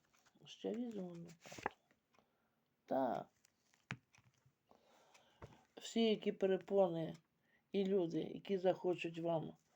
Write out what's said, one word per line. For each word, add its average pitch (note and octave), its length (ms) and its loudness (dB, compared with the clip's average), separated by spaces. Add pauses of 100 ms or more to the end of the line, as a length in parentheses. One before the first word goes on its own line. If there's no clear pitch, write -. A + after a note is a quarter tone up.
(460)
Ще - 260 -6
візьму G#3+ 400 -6
одну E3+ 220 -14 (100)
карту. - 260 -8 (1160)
Так. B2+ 420 0 (2500)
Всі, A3+ 340 2
які G#3 220 0
перепони F#3 840 2 (540)
і G3 120 2
люди, F3+ 360 2
які - 380 -2
захочуть F3 600 0
вам E3 340 -2 (220)